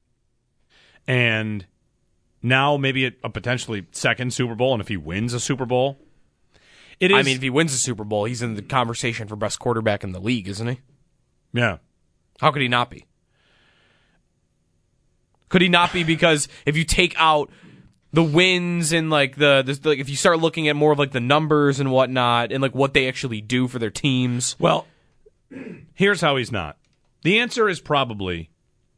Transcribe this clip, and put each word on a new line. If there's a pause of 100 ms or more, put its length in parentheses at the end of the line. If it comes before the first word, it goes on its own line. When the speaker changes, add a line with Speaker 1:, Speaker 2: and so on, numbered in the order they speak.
(1080)
Speaker 1:
And (760)
now
maybe
a, (120)
a
potentially
second
Super
Bowl,
and
if
he
wins
a
Super
Bowl, (1000)
it
is
Speaker 2:
I
mean,
if
he
wins
a
Super
Bowl,
he's
in
the
conversation
for
best
quarterback
in
the
league,
isn't
he? (760)
Speaker 1:
Yeah. (640)
Speaker 2:
How
could
he
not
be? (2500)
Could
he
not
be?
Because (160)
if
you
take
out (600)
the
wins
and,
like,
the,
the,
like,
if
you
start
looking
at
more
of,
like,
the
numbers
and
whatnot
and,
like,
what
they
actually
do
for
their
teams.
Speaker 1:
Well, (1080)
here's
how
he's
not. (460)
The
answer
is
probably (480)